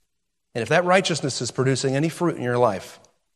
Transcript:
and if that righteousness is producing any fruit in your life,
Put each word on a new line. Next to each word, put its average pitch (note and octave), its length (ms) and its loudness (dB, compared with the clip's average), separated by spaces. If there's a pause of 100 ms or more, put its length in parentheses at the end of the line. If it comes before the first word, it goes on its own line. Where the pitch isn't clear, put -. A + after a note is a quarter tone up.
(540)
and A#2+ 60 -4
if A2 80 -4
that E3 160 2
righteousness F3 560 0
is B2 100 -6
producing C3+ 460 0
any D#3 140 0
fruit E3+ 260 -2
in - 60 -8
your B2 160 0
life, G#2+ 420 0 (360)